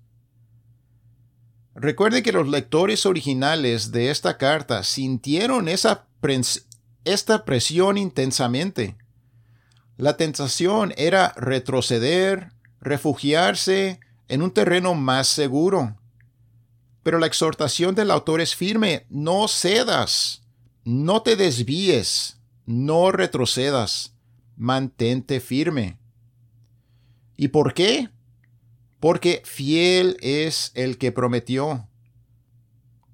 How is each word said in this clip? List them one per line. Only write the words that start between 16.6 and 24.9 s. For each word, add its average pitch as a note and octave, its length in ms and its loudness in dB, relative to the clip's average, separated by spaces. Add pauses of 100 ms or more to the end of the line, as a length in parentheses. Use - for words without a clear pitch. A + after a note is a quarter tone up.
Pero E3 160 2
la D#3+ 80 2
exhortación D#3+ 640 0
del G#3 160 2
autor D#3+ 320 2
es - 140 -2
firme: G3+ 540 0
"No E3+ 380 0
cedas, G3 920 0 (420)
no D3+ 380 0
te A3+ 140 4
desvíes, D3 1080 0 (240)
no D3+ 460 2
retrocedas, C3+ 1040 -2 (400)
mantente B2+ 840 -2